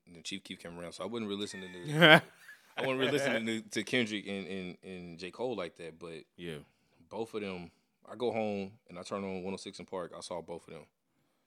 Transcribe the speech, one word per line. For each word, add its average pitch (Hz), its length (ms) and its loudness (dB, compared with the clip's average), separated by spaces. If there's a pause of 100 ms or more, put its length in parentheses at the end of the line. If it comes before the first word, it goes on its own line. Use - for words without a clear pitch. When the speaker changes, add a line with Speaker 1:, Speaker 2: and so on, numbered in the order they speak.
Speaker 1:
and 85 160 -18
Chief 98 200 -8
Keef - 160 -12
came 85 200 -10
around, 85 140 -8
so 92 100 -8
I 95 40 -4
wasn't 113 220 -4
really 101 120 -4
listening 95 320 -8
to, 151 480 10 (260)
Speaker 2:
<laughs> - 300 -16
Speaker 1:
I 147 40 -2
wasn't 131 180 2
really 127 120 4
listening 135 340 2
to, 113 240 0
to 110 140 -2
Kendrick 107 440 0
and, 98 200 -4
and, 92 360 -6
and 87 360 -12
J. 90 120 -8
Cole 120 240 -4
like 87 220 -6
that, 82 220 -12
but 82 240 -10 (140)
Speaker 2:
Yeah. 85 200 -6 (520)
Speaker 1:
both 113 240 -6
of 107 80 -4
them, 92 300 -6 (400)
I 107 40 -10
go 113 180 2
home 101 380 0 (180)
and 87 100 -12
I 92 40 -12
turn 98 200 -4
on 95 200 -4
one 95 100 -2
oh 92 40 -4
six - 220 -12
and 87 80 -12
Park, 90 280 -6
I 82 60 -10
saw 87 200 -6
both 82 260 -10
of 82 60 -14
them 78 100 -14 (640)